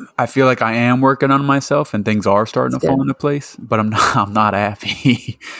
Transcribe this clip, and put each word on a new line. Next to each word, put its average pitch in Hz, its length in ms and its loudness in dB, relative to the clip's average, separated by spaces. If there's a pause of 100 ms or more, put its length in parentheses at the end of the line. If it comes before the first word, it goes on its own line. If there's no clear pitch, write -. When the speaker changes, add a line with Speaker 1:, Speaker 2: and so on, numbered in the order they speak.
(180)
Speaker 1:
I 127 80 0
feel 131 200 2
like 127 160 2
I 113 120 2
am 120 280 2
working 135 300 2
on 139 120 2
myself 139 500 0
and 104 120 -2
things 107 200 0
are 101 200 4
starting 127 260 -2
Speaker 2:
That's 127 120 -2
Speaker 1:
to - 40 2
fall 135 100 2
Speaker 2:
good. 135 60 0
Speaker 1:
into 139 100 -2
place, 143 460 -4
but 117 200 -2
I'm 107 100 0
<laughs> 110 80 -4
not, - 180 0
I'm 101 180 0
not 107 200 2
happy. 104 840 -2 (220)